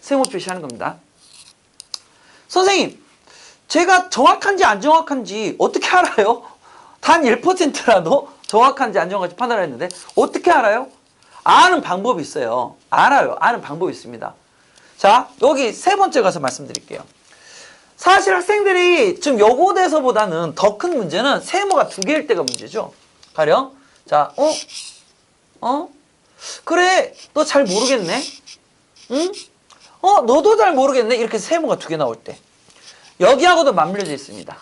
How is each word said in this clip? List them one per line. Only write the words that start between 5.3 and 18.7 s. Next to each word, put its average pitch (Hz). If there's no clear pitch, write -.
어떻게 -
알아요? 311
단 320
일 240
퍼센트라도 269
정확한지 240
안 175
정확한지 180
판단을 233
했는데 143
어떻게 -
알아요? 254
아는 320
방법이 196
있어요. 123
알아요. 196
아는 214
방법이 165
있습니다. 113
자, 233
여기 262
세 -
번째 370
가서 180
말씀드릴게요. 127
사실 381
학생들이 359